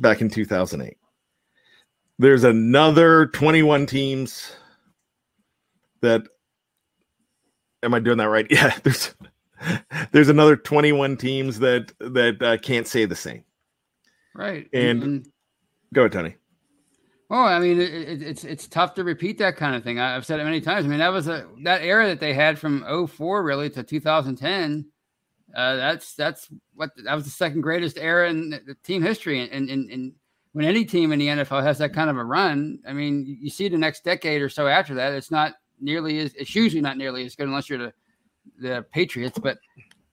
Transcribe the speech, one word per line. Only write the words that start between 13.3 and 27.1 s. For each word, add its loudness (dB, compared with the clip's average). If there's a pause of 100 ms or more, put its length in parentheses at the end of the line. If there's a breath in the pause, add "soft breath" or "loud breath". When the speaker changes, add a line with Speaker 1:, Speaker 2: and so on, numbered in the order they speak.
Speaker 2:
Right. -10
Speaker 1:
And 2
Speaker 2:
And -4 (640)
Speaker 1:
go 6
ahead, 4
Tony. -6 (920)
Speaker 2:
Well, 2
I 2
mean, 2
it, -2
it, -10
it's, -12
it's -12
tough -2
to -6
repeat -6
that 0
kind -4
of -6
thing. -6
I, -2
I've -10
said -4
it -6
many -2
times. -2
I -2
mean, -2
that 2
was -4
a, -8 (160)
that 0
era 2
that -4
they -2
had 2
from -4
oh -4
four -6
really -4
to -12
two -8
thousand 0
ten. -4 (680)
Uh, -2
that's, -4
that's -6 (260)
what, -8 (140)
that -4